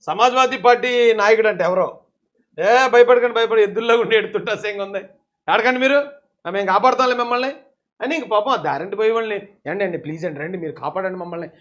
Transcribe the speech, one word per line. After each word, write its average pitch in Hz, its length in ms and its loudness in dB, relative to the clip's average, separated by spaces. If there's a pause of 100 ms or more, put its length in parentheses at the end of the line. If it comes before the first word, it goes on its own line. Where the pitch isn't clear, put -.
సమాజ్వాదీ 247 560 2
పార్టీ 240 560 2
నాయకుడు 214 340 2
అంటే 180 160 0
ఎవరో, 180 240 0 (720)
"ఏ 240 280 4
భయపడకండి, 240 460 6
భయపడి 226 300 2
ఎద్దుల్లో 226 360 0
ఉండి 220 160 0
ఎడుతుంటే 202 360 -2
అసహ్యంగా 202 320 -6
ఉంది, 196 180 -8 (480)
ఆడకండి 226 300 2
మీరు, 269 200 2 (460)
ఆ, 170 40 -8
మేము 196 180 -4
కాపాడుతాంలే 254 480 2
మిమ్మల్ని" 247 360 -4 (500)
అని 277 140 -4
ఇంక 269 120 -8
పాపం 208 240 0
ఆ 247 40 2
దారింటి 156 400 -6
పోయే 220 160 0
వాళ్ళని, 214 360 -4 (200)
"ఏండి 190 160 -4
అండి, 175 140 -4
ప్లీజ్ 160 280 -10
అండి, 151 140 -8
రండి, 175 180 -10
మీరు 160 140 -8
కాపాడండి 180 480 -8
మమ్మల్ని, 170 300 -12 (120)